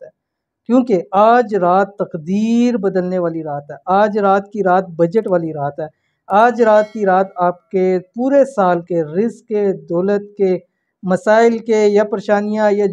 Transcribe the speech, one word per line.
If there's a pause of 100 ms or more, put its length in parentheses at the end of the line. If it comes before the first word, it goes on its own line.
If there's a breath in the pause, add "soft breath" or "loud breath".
है, (600)
क्योंकि (140)
आज
रात
तकदीर
बदलने
वाली
रात
है, (120)
आज
रात
की
रात
बजट
वाली
रात
है, (400)
आज
रात
की
रात
आपके
पूरे
साल
के
रिस्क
के,
दौलत
के, (480)
मसाइल
के
या
परेशानियाँ
या